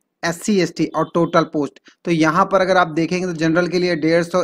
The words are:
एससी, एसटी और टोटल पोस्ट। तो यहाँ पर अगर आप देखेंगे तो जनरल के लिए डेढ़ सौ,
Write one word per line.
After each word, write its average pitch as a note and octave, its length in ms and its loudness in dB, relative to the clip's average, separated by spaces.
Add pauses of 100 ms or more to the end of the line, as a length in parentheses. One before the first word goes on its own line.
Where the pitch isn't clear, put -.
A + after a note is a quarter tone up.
(220)
एससी, F#3 360 0
एसटी E3 280 -2
और D#3 260 -4
टोटल E3 300 2
पोस्ट। D3+ 360 -6 (260)
तो F3 60 -4
यहाँ D#3+ 340 2
पर F#3+ 160 2
अगर F#3 160 2
आप F3 140 4
देखेंगे E3 340 -2
तो F3+ 100 -6
जनरल E3 320 0
के F3 120 -2
लिए F3+ 180 0
डेढ़ E3 260 2
सौ, F3 200 -2